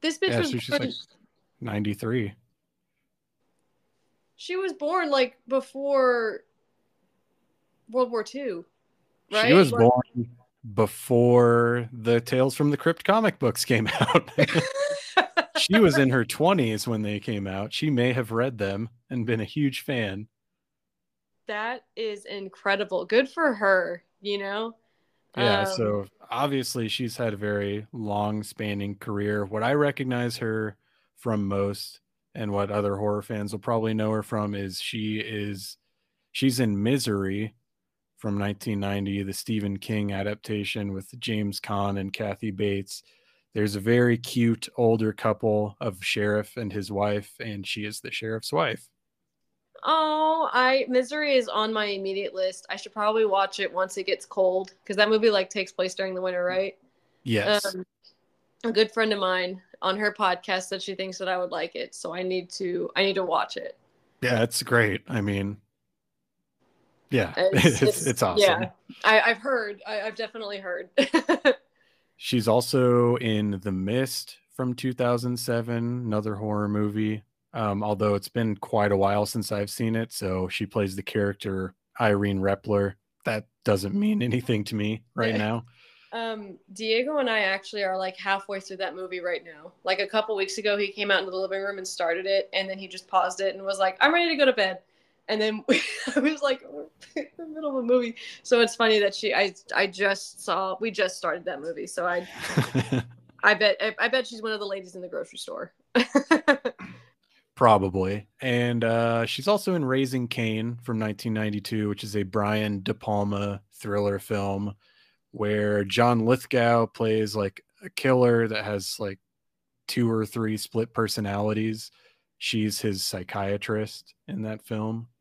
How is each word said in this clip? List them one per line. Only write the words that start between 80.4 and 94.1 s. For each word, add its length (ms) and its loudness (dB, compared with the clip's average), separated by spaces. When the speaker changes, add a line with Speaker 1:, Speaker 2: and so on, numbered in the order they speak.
Speaker 2:
she 180 -4
plays 280 0
the 80 -6
character 720 -2
Irene 420 2
Repler. 560 0
That 220 -4
doesn't 300 0
mean 260 2
anything 440 0
to 100 -8
me 280 -2
right 200 0
Speaker 1:
<laughs> 40 0
Speaker 2:
now. 260 -2
Speaker 1:
Um, 460 -8
Diego 440 0
and 120 2
I 100 2
actually 440 -2
are, 120 0
like, 220 -4
halfway 420 -4
through 180 -14
that 160 -4
movie 260 -8
right 220 -4
now. 300 -20
Like, 160 0
a 80 0
couple 300 0
weeks 220 -2
ago, 180 0
he 160 -2
came 180 -2
out 100 4
into 100 -6
the 80 -4
living 240 -4
room 160 -6
and 100 -10
started 380 -2
it, 260 0
and 160 -2
then 100 -8
he 80 -12
just 220 -18
paused 320 0
it 140 0
and 100 -12
was 140 -4
like, 220 0
"I'm 120 6